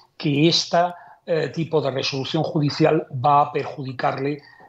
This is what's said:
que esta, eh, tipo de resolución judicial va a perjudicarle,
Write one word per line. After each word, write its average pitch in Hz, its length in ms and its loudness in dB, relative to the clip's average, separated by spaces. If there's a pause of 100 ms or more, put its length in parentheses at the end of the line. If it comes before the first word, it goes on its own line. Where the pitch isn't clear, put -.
(160)
que 151 320 2
esta, 175 480 0 (280)
eh, 156 300 -2
tipo 160 260 -2
de 135 120 -2
resolución 135 500 -4
judicial 147 680 2
va 143 300 4
a 143 100 -2
perjudicarle, 135 880 -6 (260)